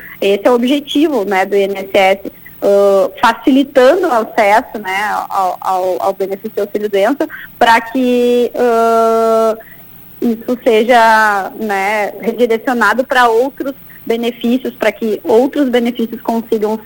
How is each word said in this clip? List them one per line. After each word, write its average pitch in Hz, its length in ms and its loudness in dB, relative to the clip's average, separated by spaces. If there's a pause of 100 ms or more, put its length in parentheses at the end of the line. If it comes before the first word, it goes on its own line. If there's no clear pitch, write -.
(200)
esse 202 260 0
é 269 40 4
o 247 40 4
objetivo, 285 680 0
né, 190 200 0
do 202 100 -6
I 202 100 2
N 196 100 -4
S 196 180 -12
S, 196 400 2 (300)
ãh, 202 480 2 (100)
facilitando 269 880 2
o 294 40 0
acesso, 220 680 0
né, 202 320 -6 (180)
ao, 185 320 -2
ao, 185 420 -4
ao 196 100 -2
benefício 196 420 -8
de - 60 -4
auxílio-doença, 214 680 -2 (300)
pra 233 220 4
que, 240 760 0
ãh, 226 1000 2 (680)
isso 233 400 -4
seja, 220 960 2
né, 208 540 -4 (100)
redirecionado 226 840 0
pra 247 240 2
outros 254 460 -2 (320)
benefícios, 233 680 -2
pra 214 180 0
que 214 320 -4
outros 269 440 2
benefícios 233 540 -2
consigam 220 640 -4